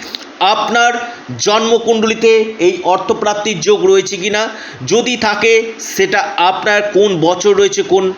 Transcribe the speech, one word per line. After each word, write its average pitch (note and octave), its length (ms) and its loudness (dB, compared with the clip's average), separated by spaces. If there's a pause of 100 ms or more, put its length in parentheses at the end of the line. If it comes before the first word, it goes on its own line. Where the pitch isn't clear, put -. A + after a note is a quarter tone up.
(400)
আপনার A#3 520 2 (460)
জন্মকুণ্ডলিতে A3 1200 2
এই F3+ 260 2
অর্থপ্রাপ্তির G#3 760 -2
যোগ F#3 260 2
রয়েছে F#3+ 300 2
কি F#3+ 140 -4
না, G#3+ 180 -2 (380)
যদি A3+ 300 0
থাকে A3+ 560 0 (240)
সেটা F#3+ 240 0 (160)
আপনার F#3+ 460 2
কোন G3+ 380 2
বছর F3+ 360 2
রয়েছে, G3 260 2
কোন F#3 360 0